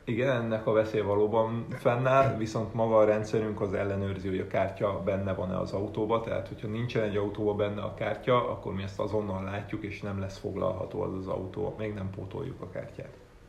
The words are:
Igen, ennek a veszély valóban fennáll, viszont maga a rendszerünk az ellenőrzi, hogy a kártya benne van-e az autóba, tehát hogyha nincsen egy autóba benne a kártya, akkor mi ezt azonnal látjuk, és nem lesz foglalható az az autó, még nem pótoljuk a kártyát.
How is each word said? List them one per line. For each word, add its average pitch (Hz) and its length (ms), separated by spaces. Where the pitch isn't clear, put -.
Igen, 127 320
ennek 113 320
a 117 40
veszély 107 300
valóban 110 680
fennáll, 127 680
viszont 107 360
maga 113 240
a 107 80
rendszerünk 107 560
az 98 120
ellenőrzi, 98 540
hogy 92 120
a - 80
kártya 98 580
benne 98 280
van-e 92 240
az 92 140
autóba, 107 500
tehát - 260
hogyha 104 200
nincsen 113 360
egy 104 140
autóba 104 360
benne 104 280
a 104 120
kártya, 117 560
akkor - 240
mi 95 100
ezt 98 160
azonnal 104 440
látjuk, 104 400
és 98 180
nem 101 180
lesz 95 180
foglalható 95 640
az 92 120
az 95 140
autó, 92 500
még 107 160
nem 98 220
pótoljuk - 460
a - 80
kártyát. - 480